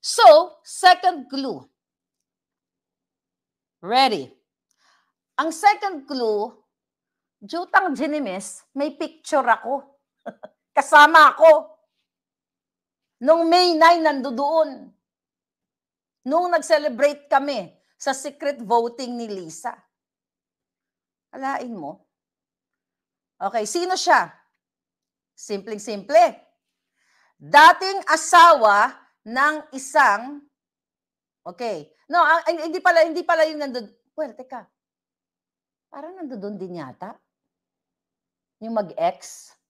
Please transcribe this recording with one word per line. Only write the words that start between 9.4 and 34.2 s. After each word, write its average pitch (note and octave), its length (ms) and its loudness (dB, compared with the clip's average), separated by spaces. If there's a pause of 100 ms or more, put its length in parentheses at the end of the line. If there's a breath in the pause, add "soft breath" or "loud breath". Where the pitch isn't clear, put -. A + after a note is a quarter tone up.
ako. A#3+ 400 -4 (400)
<laughs> - 520 -12
Kasama D4 600 6
ako. D#4+ 400 4 (1400)
Nung E4 280 2
May F4+ 280 2
nine, E4 240 6
nandoon. C#4+ 680 -2 (1600)
Nung E4+ 260 -2
nag-celebrate D4 760 -2
kami C4+ 440 -4 (240)
sa C4+ 160 -6
secret C#4 480 -10
voting A#3 560 -4
ni A#3 120 -12
Lisa. F#3 440 -12 (1600)
Alain C4 400 -10
mo. F3 340 -16 (1300)
Okay, G#3+ 300 -6
sino F4+ 320 -4
siya? A3+ 320 0 (1040)
Simpleng-simple. G#3+ 1080 -4 (920)
Dating E4+ 720 4
asawa C#4 880 4 (240)
ng C4+ 340 -2 (180)
isang, C4+ 680 0 (1040)
okay. F3+ 440 -10 (200)
No, E4 140 2
ang, D#4+ 240 2
ang, E4+ 100 -4 (140)
hindi F4 100 -8
pala, E4+ 240 4
hindi E4 160 -8
pala D#4+ 240 0
yung D4+ 160 -8
nandun. B3 260 -10 (300)
Well, C#4+ 160 -10